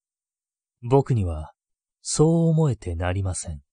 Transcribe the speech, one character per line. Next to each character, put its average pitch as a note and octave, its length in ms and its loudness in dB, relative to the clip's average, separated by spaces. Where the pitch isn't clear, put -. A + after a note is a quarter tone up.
僕 C3+ 320 2
に G#2+ 120 0
は D#2+ 280 -8
そ E3 440 2
う - 20 2
思 D#3+ 240 2
え A2 40 -2
て F2 200 -8
な F2 160 -4
り G2 100 -2
ま F#2+ 140 -4
せ - 160 -10
ん。 C#2+ 100 -12